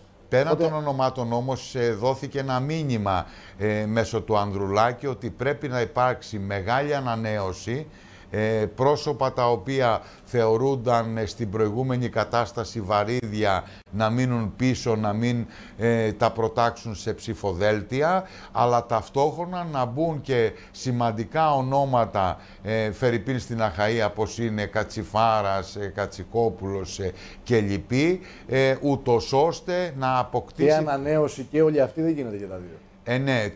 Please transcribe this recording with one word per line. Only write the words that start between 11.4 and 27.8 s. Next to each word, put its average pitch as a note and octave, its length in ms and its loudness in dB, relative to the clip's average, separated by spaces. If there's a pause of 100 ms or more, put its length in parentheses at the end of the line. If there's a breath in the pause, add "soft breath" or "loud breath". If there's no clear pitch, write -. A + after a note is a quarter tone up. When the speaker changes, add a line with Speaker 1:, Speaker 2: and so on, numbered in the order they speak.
Speaker 1:
προηγούμενη A#2 580 0
κατάσταση A2 720 -2
βαρύδια G#2 840 0 (260 loud breath)
να A2 200 0
μείνουν A#2+ 460 0
πίσω, B2 400 2
να G#2+ 160 0
μην, A#2 340 0 (320 loud breath)
ε, A2+ 340 2
τα A2+ 200 2
προτάξουν A#2 600 0
σε G#2+ 180 -4
ψηφοδέλτια, G#2+ 1120 0 (280 loud breath)
αλλά A#2+ 340 4
ταυτόχρονα D3+ 840 -2
να C3 120 0
μπουν D3 360 -2
και A#2 320 2 (180 loud breath)
σημαντικά A#2+ 840 0
ονόματα, B2+ 840 2 (260 loud breath)
ε, G#2+ 300 0
φερειπίν A#2+ 460 0
στην A2+ 220 -6
Αχαΐα, G#2+ 500 0
όπως G#2+ 280 -4
είναι A2 280 -2
Κατσιφάρας, G#2 1080 0
ε, G2+ 180 -6
Κατσικόπουλος, G2 1040 -4
ε, F#2 140 -4 (300 loud breath)
και A#2 180 2
λοιποί, B2 600 2 (260 loud breath)